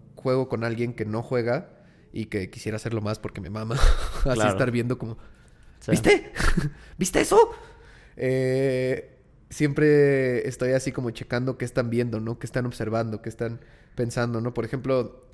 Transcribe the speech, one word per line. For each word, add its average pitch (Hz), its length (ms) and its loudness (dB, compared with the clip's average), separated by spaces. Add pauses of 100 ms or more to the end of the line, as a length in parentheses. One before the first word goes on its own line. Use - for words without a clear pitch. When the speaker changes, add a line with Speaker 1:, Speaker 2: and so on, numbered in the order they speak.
(160)
Speaker 1:
juego 131 340 0
con 113 140 -4
alguien 117 300 -4
que - 120 -6
no 107 160 -4
juega 120 480 -2 (440)
y 113 120 -8
que 95 240 -4
quisiera 107 280 -8
hacerlo 113 240 -6
más 107 180 -4
porque 101 220 -10
me - 100 -10
mama 110 240 -6
<laughs> - 500 4
así 135 80 2
Speaker 2:
Claro. 107 180 4
Speaker 1:
estar 117 200 0
viendo 120 260 -2
como, 110 200 -10 (640)
Speaker 2:
Sí. - 100 -6
Speaker 1:
"¿Viste? - 400 4 (320)
<laughs> - 340 -10
¿Viste - 240 0
eso?". 453 300 6 (680)
Eh, 131 920 0 (380)
siempre 143 1000 4
estoy 127 240 -2
así 131 200 0
como 120 200 -4
checando 123 460 -4
qué 123 80 -4
están 120 240 -2
viendo, 117 300 0
¿no? 113 200 -6
Qué - 60 -10
están 123 200 -4
observando, 113 560 -4
qué - 80 -10
están 117 300 -6 (360)
pensando, 120 460 -2
¿no? 120 120 -4
Por 113 120 -4
ejemplo, 127 580 -2 (100)